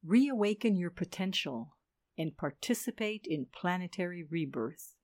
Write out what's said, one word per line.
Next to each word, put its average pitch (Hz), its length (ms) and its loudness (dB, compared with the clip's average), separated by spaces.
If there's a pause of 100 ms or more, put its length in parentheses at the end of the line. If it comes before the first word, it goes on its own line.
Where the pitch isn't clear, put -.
Reawaken 214 680 4
Your 175 160 2
Potential 175 840 -4 (420)
and 160 180 -2
Participate 214 880 -4
in 147 300 -2
Planetary 180 760 -4
Rebirth 139 760 -4